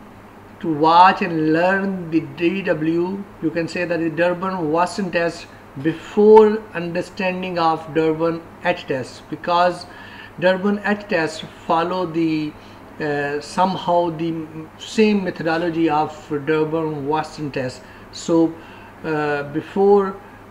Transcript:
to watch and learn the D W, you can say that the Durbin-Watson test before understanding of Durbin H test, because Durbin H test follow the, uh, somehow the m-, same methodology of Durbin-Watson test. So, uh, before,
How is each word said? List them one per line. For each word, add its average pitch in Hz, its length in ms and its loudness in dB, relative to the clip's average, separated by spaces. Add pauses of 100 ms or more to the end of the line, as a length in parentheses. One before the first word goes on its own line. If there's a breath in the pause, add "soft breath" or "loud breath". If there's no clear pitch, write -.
(580)
to 165 140 -4
watch 175 480 6
and 160 320 0
learn 185 580 0
the 160 80 2 (160)
D 180 280 0
W, 175 600 0 (180)
you 156 100 0
can 165 180 -4
say 180 160 -4
that 170 160 -2
the 165 80 0
Durbin-Watson 175 1000 0
test 170 360 -2 (340 loud breath)
before 214 800 6 (120)
understanding 180 840 -4
of 160 360 -2
Durbin 160 480 0 (240)
H 175 200 -2
test, - 440 -8
because 175 560 0 (560 loud breath)
Durbin 190 420 2
H 208 240 -2
test 165 360 -4 (220)
follow 175 400 0
the, 156 460 -2 (480 loud breath)
uh, 147 420 -4
somehow 175 680 0
the 160 160 -6
m-, 156 500 -8
same 214 460 0
methodology 165 680 -2
of 151 220 0 (340)
Durbin-Watson 156 1040 -2
test. - 320 -6 (300 loud breath)
So, 165 420 2 (500 loud breath)
uh, 151 480 -2
before, 196 640 2 (360 loud breath)